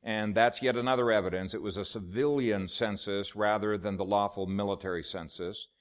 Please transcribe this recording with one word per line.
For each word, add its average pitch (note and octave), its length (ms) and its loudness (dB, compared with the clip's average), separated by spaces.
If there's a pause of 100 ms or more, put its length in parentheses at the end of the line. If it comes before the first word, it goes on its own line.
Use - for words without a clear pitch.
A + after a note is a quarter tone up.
And G#2+ 320 -2
that's A#2+ 260 6
yet B2+ 140 2
another B2 340 2
evidence. F#2+ 440 2
It G#2+ 80 -6
was G2 160 -4
a G2 80 -4
civilian A2 800 0
census G2+ 640 -2
rather G#2 440 2
than G2+ 180 -4
the F#2+ 80 -2
lawful G2+ 420 0
military F#2 600 -2
census. F2+ 640 -8 (120)